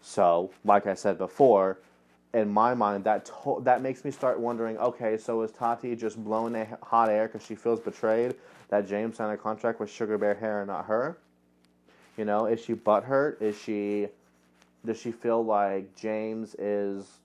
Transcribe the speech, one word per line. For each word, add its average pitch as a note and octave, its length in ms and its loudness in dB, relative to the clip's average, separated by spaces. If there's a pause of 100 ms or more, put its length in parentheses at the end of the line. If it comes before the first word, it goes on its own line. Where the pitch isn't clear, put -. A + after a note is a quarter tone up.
So, F2+ 500 2 (120)
like G2+ 220 6
I G2+ 80 0
said F#2+ 240 -2
before, F#2+ 600 4 (540)
in G#2+ 160 2
my A2 240 4
mind, G#2 320 0
that G#2+ 200 0
to-, - 380 -6
that B2+ 180 4
makes C3 240 -6
me C#3+ 60 -6
start C3 280 -2
wondering, A#2 380 -4
okay, A#2 400 -2
so A2+ 240 -4
is A2 100 -4
Tati A#2 440 -4
just A2 280 -8
blowing A2+ 320 -2
a A2 60 -4
h-, G#2+ 60 -6 (160)
hot A2+ 260 2
air G#2+ 180 2
'cause A2 160 -12
she A2 120 -12
feels A#2 240 0
betrayed A#2 560 -2 (340)
that G2+ 180 0
James G#2+ 300 -4
signed G#2+ 160 -2
a G2+ 40 -6
contract A2 420 -4
with G#2 100 -4
Sugar G#2+ 280 -4
Bear G#2 180 2
Hair G#2 260 -4
and G2 60 -6
not F#2 180 -6
her? A#2+ 320 -2 (1000)
You A2 80 -4
know, G#2 200 2
is A2+ 140 0
she A#2 160 -4
butthurt? B2 680 2
Is G#2+ 160 -2
she, G#2 520 -4 (760)
does A2 140 -6
she A#2+ 120 -8
feel A#2 320 0
like G2+ 520 0
James A2 600 -6
is G2+ 520 -4 (180)